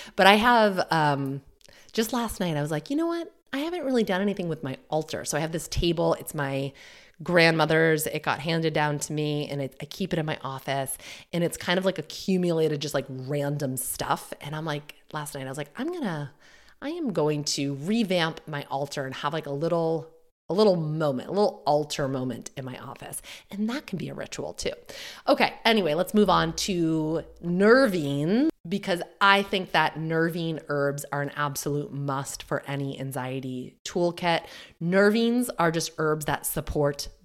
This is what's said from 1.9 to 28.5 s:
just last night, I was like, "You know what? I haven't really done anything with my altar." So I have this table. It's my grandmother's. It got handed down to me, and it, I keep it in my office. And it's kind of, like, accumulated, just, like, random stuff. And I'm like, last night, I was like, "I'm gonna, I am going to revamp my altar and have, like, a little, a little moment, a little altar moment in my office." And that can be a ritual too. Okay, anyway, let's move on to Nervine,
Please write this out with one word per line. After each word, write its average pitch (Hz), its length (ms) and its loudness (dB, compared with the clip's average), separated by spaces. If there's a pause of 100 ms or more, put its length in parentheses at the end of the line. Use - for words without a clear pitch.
just 220 220 -2
last 233 260 -4
night, 175 160 0
I 147 60 0
was 151 100 -2
like, 151 180 -4
"You 277 60 -2
know 330 120 0
what? 339 240 -4 (200)
I 269 80 -4
haven't 330 240 -4
really 262 200 2
done 190 180 0
anything 196 260 -2
with 156 160 -4
my 131 140 -6 (120)
altar." - 360 -2
So - 120 -4
I 143 40 0
have 156 100 -2
this 165 160 -6
table. 165 480 2
It's - 180 -12
my 139 380 -2 (500)
grandmother's. 160 840 4
It 151 160 -4
got 131 160 -2
handed 160 340 0
down 151 260 0
to - 140 -6
me, 147 360 -2
and 143 120 -4
it, 135 200 -6
I 156 40 -10
keep - 280 -6
it 165 60 0
in 156 60 -2
my 151 160 -6
office. 135 560 -4 (360)
And 170 100 0
it's 156 140 -2
kind - 200 0
of, 185 80 -2
like, 185 140 0
accumulated, 160 840 0
just, 147 120 -6
like, 135 160 -2
random 139 680 -4
stuff. - 640 -6
And 147 140 -10
I'm 156 100 -8
like, 147 300 -8 (160)
last 147 240 -8
night, 135 100 -8
I 131 40 -8
was 135 80 -8
like, 147 200 -8
"I'm 285 160 -6
gonna, 175 380 -4 (500)
I 269 80 -8
am 311 240 -4
going 151 300 0
to 139 380 -4
revamp 175 640 0
my 143 240 -8
altar 139 340 -4
and 131 80 -6
have, 147 180 -4
like, 156 140 -6
a 143 60 -8
little, 165 580 0 (400)
a 165 60 -2
little 202 200 6
moment, 151 540 -2
a - 20 -6
little 196 360 2
altar 147 400 2
moment 127 500 -4
in 135 80 -10
my 123 140 -10
office." - 420 -12 (300)
And 208 180 -2
that 285 160 -6
can 175 140 -6
be 139 100 -6
a 143 60 -10
ritual - 380 -8
too. - 200 -4 (540)
Okay, 254 260 4 (100)
anyway, 208 300 4
let's 180 220 -2
move 202 160 6
on 165 220 4
to 160 720 0 (200)
Nervine, 185 1080 4 (180)